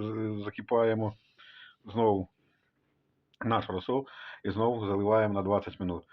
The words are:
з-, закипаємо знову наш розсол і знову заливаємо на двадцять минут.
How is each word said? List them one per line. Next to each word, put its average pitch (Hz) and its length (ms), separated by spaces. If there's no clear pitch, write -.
з-, 107 420
закипаємо 110 680
знову 104 440
наш 110 240
розсол 123 380
і 101 80
знову 113 360
заливаємо 104 460
на 101 80
двадцять 98 380
минут. 90 340